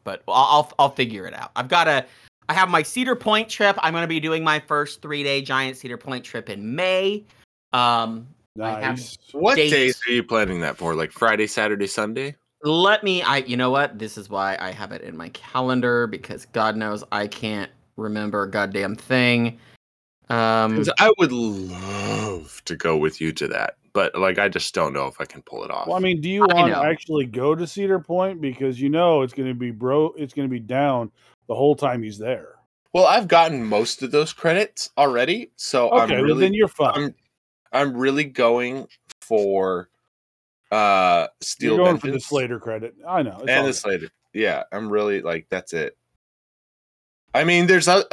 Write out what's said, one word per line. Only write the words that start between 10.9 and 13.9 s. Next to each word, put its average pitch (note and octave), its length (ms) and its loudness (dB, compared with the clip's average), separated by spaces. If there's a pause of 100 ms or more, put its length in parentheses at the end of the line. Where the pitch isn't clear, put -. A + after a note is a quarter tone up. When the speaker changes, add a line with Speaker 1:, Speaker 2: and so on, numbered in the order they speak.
Speaker 3:
Like, D#2+ 200 -4
Friday, G#2+ 340 2
Saturday, G#2 400 -2
Sunday? A#2 480 -6 (280)
Speaker 1:
Let F3+ 400 2
me, F#3 200 -2
I, C3+ 140 0
you B2+ 200 -4
know B2+ 140 0
what? C#3 260 0